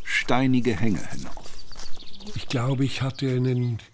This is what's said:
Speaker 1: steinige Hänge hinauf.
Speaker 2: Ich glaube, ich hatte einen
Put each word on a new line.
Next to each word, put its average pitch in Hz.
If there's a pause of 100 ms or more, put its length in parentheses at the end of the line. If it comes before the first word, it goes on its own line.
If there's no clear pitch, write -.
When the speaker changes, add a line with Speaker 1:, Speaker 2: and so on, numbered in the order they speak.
Speaker 1:
steinige 127
Hänge 98
hinauf. - (840)
Speaker 2:
Ich -
glaube, 131
ich 123
hatte 135
einen 123 (160)